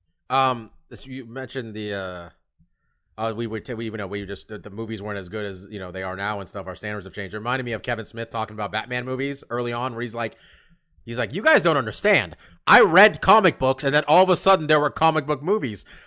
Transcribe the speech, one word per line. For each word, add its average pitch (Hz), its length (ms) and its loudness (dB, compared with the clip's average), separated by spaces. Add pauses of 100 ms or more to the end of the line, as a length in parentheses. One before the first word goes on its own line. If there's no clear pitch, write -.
(320)
Um, 127 400 0 (180)
this, - 160 -16
you 131 220 -10
mentioned 120 480 -10
the, 104 180 -4
uh, 90 360 -8 (920)
uh, 113 140 -2
we 117 100 -4
would, 107 180 -6
t-, 123 120 -8
we, 113 100 -6
you 110 60 -6
know, 104 160 -6
we 101 180 -4
just, 95 220 -10
the, 107 100 -10
the 95 140 -14
movies 104 320 -8
weren't 104 160 -6
as 90 100 -12
good 104 160 -6
as, 95 240 -10
you 107 80 -10
know, 92 140 -10
they 92 120 -8
are 92 120 -6
now 101 240 -4
and 92 100 -10
stuff. 95 160 -10
Our 90 100 -8
standards 104 300 -8
have 92 80 -12
changed. 98 220 -8
It - 20 -6
reminded 123 260 -4
me 120 100 -6
of 107 100 -8
Kevin 113 220 -4
Smith 117 260 -10
talking 110 240 -6
about 104 160 -6
Batman 123 340 -6
movies 131 460 -6
early 120 200 -2
on, 120 220 -4
where 117 80 -8
he's 117 140 -6
like, 117 200 -4 (680)
he's 117 140 -6
like, 110 140 -2
"You 196 100 -4
guys 294 180 6
don't 156 160 4
understand. 120 580 0 (300)
I 208 160 8
read 185 400 6
comic 196 380 6
books, 131 240 0
and 139 100 2
then 147 140 4
all 170 160 8
of 185 60 4
a 180 60 6
sudden 180 320 4
there 147 120 6
were 147 100 2
comic 156 380 2
book 143 160 -2
movies. 156 420 -2 (220)